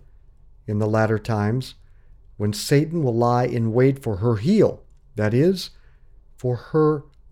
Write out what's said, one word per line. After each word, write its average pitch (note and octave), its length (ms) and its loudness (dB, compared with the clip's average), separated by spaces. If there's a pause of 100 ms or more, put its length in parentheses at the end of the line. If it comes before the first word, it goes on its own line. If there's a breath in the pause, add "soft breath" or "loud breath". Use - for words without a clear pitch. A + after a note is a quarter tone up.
(680)
in G#2+ 140 -2
the G#2+ 80 0
latter A2 320 0
times, G#2+ 560 -4 (600)
when G#2 160 -4
Satan D#3 520 0
will A#2+ 100 0
lie A#2+ 300 2
in A2+ 280 -2
wait C3+ 300 2
for G#2+ 140 -4
her A2+ 200 0
heel, D3 460 2 (320)
that G#2+ 180 0
is, F3 380 0 (640)
for B2 220 -4
her D3+ 480 0 (280)